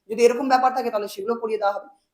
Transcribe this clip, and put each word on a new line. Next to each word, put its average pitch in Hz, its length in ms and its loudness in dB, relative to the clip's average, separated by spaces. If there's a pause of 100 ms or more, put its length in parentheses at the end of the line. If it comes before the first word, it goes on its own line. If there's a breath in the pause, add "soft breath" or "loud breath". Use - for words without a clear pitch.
যদি 220 140 -4
এরকম 247 260 4
ব্যাপার 254 260 4
থাকে 247 160 -4
তাহলে 208 160 -4
সেগুলো 202 280 -6
করিয়ে 220 260 -4
দেওয়া 202 120 2
হবে। 202 140 -12 (260)